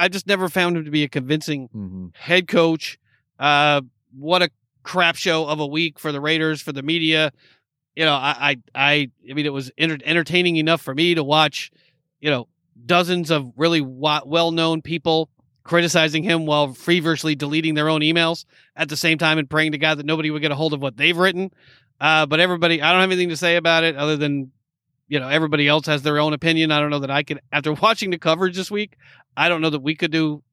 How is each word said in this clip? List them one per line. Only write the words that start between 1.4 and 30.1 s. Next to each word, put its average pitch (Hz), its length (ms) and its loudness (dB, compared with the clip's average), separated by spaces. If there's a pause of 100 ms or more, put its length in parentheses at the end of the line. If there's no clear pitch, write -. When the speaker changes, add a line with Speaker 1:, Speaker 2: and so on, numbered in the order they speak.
Speaker 2:
Mm-hmm. 95 460 -10
Speaker 1:
head 175 340 0
coach. 165 500 0 (400)
Uh, 147 440 2 (340)
what 165 260 0
a 170 80 0 (320)
crap 170 340 0
show 160 300 0
of 151 140 -4
a 151 60 -4
week 151 320 -4
for 151 140 -6
the 139 80 -6
Raiders, 156 400 -2
for 156 120 -8
the 139 100 -8
media. 156 500 0 (640)
You 160 80 0
know, 151 100 4
I, 139 260 0
I, 143 160 0 (180)
I, 143 360 0 (200)
I 135 40 -12
mean, 147 120 -2
it 143 60 -4
was 135 260 -8
enter-, 156 260 -2
entertaining 170 520 0
enough 160 260 0
for 131 120 -10
me 170 200 0
to 160 100 0
watch, 151 460 0 (500)
you 147 100 -2
know, 123 180 -2 (380)
dozens 175 440 2
of 139 260 -2
really 160 260 2
wa-, 139 440 -2
well-known 165 560 0
people 160 460 -2 (360)
criticizing 160 580 2
him 165 240 0
while 147 280 0
feverishly 160 600 0
deleting 151 400 -2
their 151 140 0
own 156 120 2
emails 165 440 0 (320)
at 156 120 -4
the 147 80 -8
same 160 220 2
time 156 200 2
and 143 100 -4
praying 156 240 0
to 151 60 -4
God 156 200 0
that 147 80 -10
nobody 156 240 -2
would 151 120 -6
get 151 80 0
a 147 60 -4
hold 156 160 -2
of 139 100 -4
what 131 140 -6
they've 160 200 2
written. 185 360 0 (480)
Uh, 156 260 2
but 151 140 4
everybody, 170 420 2
I 160 100 2
don't 185 80 4
have 190 100 2
anything 180 180 0
to 160 80 -4
say 170 200 2
about 165 280 2
it 165 120 0
other 147 200 0
than, 143 340 -2 (580)
you 143 120 -2
know, 127 80 -6
everybody 147 400 2
else 147 180 2
has 147 160 0
their 147 160 0
own 151 140 2
opinion. 160 400 0
I 147 80 2
don't 147 100 0
know 147 100 -2
that 135 100 -4
I 143 120 2
could, 143 180 -8 (120)
after 151 200 0
<laughs> - 20 -4
watching 208 360 0
the 170 80 -4
coverage 175 380 0
this 190 140 -6
week, 208 260 -6 (400)
I 151 120 2
don't 170 120 0
know 160 100 2
that 147 120 -2
we 151 120 -2
could 165 160 -4